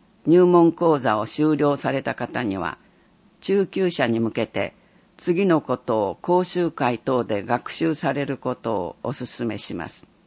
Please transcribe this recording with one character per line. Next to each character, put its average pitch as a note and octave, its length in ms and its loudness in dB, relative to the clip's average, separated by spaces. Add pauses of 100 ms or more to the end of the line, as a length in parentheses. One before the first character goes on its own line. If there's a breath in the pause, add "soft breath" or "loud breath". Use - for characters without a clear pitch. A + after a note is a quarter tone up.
(260)
入 F3 180 8
門 E3+ 280 6
講 E3 260 2
座 A2 200 0
を G#2+ 60 -4
修 D3+ 320 0
了 D3 200 2
さ C#3 140 -4
れ C3+ 120 -2
た B2 120 -4
方 B2 300 -6
に G2 140 -4
は、 E2 180 -6 (640 soft breath)
中 G3 260 0
級 F#3+ 240 -2
者 C#3+ 160 0
に A2+ 140 0
向 A2+ 120 0
け A#2 140 -2
て、 - 280 -6 (420 soft breath)
次 F3+ 300 0
の E3 160 4
こ B2 160 -2
と G#2+ 320 0
を - 100 -8
講 F3+ 240 2
習 F3 260 -2
会 B2 280 -2
等 B2+ 260 0
で G2+ 180 -2
学 A#2+ 280 -4
習 D#3+ 240 0
さ D3+ 180 -2
れ C#3 140 -4
る C3+ 100 -4
こ B2+ 180 -6
と A2+ 220 -4
を F2 260 -6
お B2 100 -4
勧 B2 340 -8
め G#2 100 -4
し G2 180 -10
ま D#2+ 140 -8
す。 - 180 -20 (200)